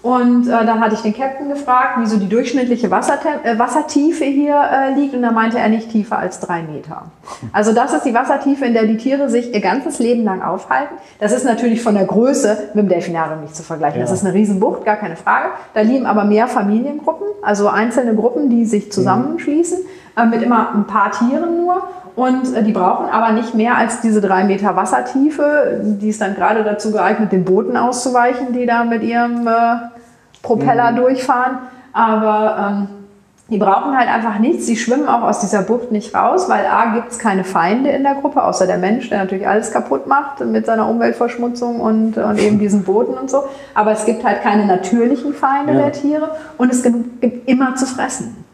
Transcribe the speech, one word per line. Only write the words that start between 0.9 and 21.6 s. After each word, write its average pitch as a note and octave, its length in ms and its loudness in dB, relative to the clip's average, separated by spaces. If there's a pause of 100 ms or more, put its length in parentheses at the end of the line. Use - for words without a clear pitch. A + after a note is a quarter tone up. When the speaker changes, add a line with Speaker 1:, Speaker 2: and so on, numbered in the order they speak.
Speaker 1:
ich - 60 -8
den G#3+ 140 -2
Captain C4+ 320 -6
gefragt, B3+ 540 0
wie A#3 40 0
so G#3+ 120 0
die G3 100 0
durchschnittliche A#3+ 640 0
Wassertem-, C#4 540 0
äh, A#3 120 0
Wassertiefe D4 680 0
hier, C#4+ 300 0
äh, C4+ 440 2
liegt. C#4 140 -2
Und B3 80 -2
da A#3 100 0
meinte A3+ 280 0
er, G#3+ 100 2
nicht A3 220 -2
tiefer G#3+ 260 -2
als - 240 -6
drei E3+ 220 -6
Meter. D3+ 400 -12 (500)
Also G#3+ 180 2
das A#3 220 2
ist D4+ 100 0
die B3 100 0
Wassertiefe, C#4 520 0
in A#3 80 2
der A3+ 100 4
die G#3+ 140 2
Tiere C#4 320 0
sich A#3+ 240 0
ihr G#3 80 0
ganzes C4+ 380 -2
Leben A#3 260 2
lang F#3 160 -2
aufhalten. G#3 540 -4 (240)
Das G#3 120 0
ist - 140 0
natürlich A3+ 360 0
von G#3 140 2
der F#3+ 80 4
Größe G#3+ 540 2 (160)
mit G#3 100 2
dem F#3+ 60 2
Delfinarium D#3+ 520 -2
nicht D3 140 -16
zu E3 80 -14
vergleichen. D3 380 -4
Das - 80 -2
Speaker 2:
Ja. F#3 60 0
Speaker 1:
ist G3 100 -4
eine F3+ 80 0
Riesenbucht, G3+ 500 0
gar G#3+ 140 0
keine E3+ 180 -8
Frage. B3+ 340 0 (240)
Da A3 60 0
leben A#3+ 260 2
aber G#3 200 2
mehr G#3+ 220 4
Familiengruppen, C#4 800 -2 (140)
also G3+ 280 2
einzelne A#3 440 0
Gruppen, A#3+ 360 0
die A#3 160 4
sich G#3 220 0
Speaker 2:
Mhm. - 40 -14
Speaker 1:
zusammenschließen, D4 840 0 (400)
äh, A#3 80 4
mit A3+ 160 2
immer A3+ 340 2
ein G#3 100 2
paar G#3 260 0
Tieren E4+ 520 0